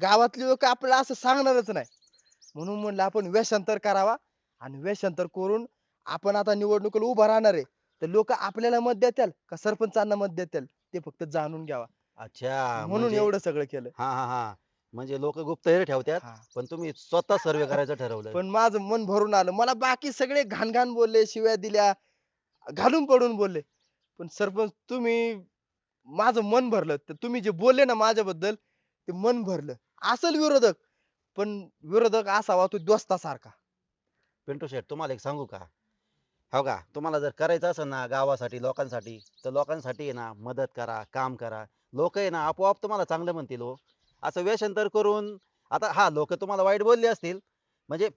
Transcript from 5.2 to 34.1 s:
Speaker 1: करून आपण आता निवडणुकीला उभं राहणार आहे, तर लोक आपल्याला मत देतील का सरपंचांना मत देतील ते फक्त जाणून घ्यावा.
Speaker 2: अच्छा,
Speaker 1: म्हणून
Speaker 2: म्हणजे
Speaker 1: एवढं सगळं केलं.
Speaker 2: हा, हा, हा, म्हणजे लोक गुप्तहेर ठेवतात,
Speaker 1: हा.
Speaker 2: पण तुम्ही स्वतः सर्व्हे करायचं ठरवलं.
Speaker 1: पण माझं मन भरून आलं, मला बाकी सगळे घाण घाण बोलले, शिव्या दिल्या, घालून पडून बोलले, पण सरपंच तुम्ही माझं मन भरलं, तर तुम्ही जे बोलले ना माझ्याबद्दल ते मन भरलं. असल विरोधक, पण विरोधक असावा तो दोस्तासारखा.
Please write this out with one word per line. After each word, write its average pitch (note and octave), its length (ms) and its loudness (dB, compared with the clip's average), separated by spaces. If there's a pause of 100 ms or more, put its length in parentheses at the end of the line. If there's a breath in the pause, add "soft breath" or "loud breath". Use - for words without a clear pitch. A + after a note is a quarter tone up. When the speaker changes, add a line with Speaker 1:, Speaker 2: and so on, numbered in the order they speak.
Speaker 1:
करून G3+ 300 -2 (400)
आपण F#3+ 300 -2
आता G#3 180 2
निवडणुकीला G#3 520 0
उभं A3 220 4
राहणार A3 260 6
आहे, D3+ 100 -2 (380)
तर D#3+ 60 -2
लोक G#3+ 240 2
आपल्याला A3+ 480 0
मत A#3+ 160 0
देतील A3+ 340 2 (200)
का E3+ 60 -10
सरपंचांना G#3 600 0
मत G3+ 140 -2
देतील E3 360 -6
ते - 400 -14
फक्त D#3+ 180 -12
जाणून D#3+ 420 -6
घ्यावा. B2+ 200 -6 (320)
Speaker 2:
अच्छा, B2 680 -4
Speaker 1:
म्हणून G3+ 140 -2
Speaker 2:
म्हणजे A3+ 160 0
Speaker 1:
एवढं G#3 200 2
सगळं D3 340 -2
केलं. B2 260 -8
Speaker 2:
हा, B2+ 140 -4
हा, B2+ 140 -2
हा, A#2+ 280 -6 (400)
म्हणजे C3+ 280 -8
लोक D3 180 -4
गुप्तहेर E3 440 2
ठेवतात, D3 400 -2
Speaker 1:
हा. A#2 120 -18 (200)
Speaker 2:
पण B2 160 -6
तुम्ही E3 240 -8
स्वतः F3 480 0
सर्व्हे D3+ 240 2
करायचं C#3+ 260 0
ठरवलं. A2 380 -6
Speaker 1:
पण F#3 180 -4
माझं G#3+ 320 2
मन G#3+ 240 -4
भरून G#3 280 0
आलं, F#3 180 4
मला A#3+ 220 0
बाकी B3+ 380 -2
सगळे C#4 320 0
घाण A3 280 -4
घाण A#3+ 220 0
बोलले, A3 320 4
शिव्या A3 300 0
दिल्या, G3+ 380 2 (760)
घालून A#3+ 380 2
पडून B3 300 4
बोलले, F#3+ 260 -2 (580)
पण E3+ 80 -12
सरपंच G3+ 440 -4 (180)
तुम्ही A#3 460 -2 (720)
माझं A3 340 2
मन A#3 280 2
भरलं, D#3+ 260 0 (140)
तर D#3+ 120 -10
तुम्ही A#3+ 200 -4
जे G3+ 100 0
बोलले B3+ 340 4
ना B3 80 2
माझ्याबद्दल G#3+ 640 0
ते - 560 -18
मन A3+ 320 -2
भरलं. D#3+ 300 -6 (280)
असल C4+ 340 0
विरोधक, C#4 380 6 (640)
पण G#3 220 -4 (240)
विरोधक G#3 460 2
असावा G3 380 2
तो G#3 100 -6
दोस्तासारखा. F3 720 0 (1000)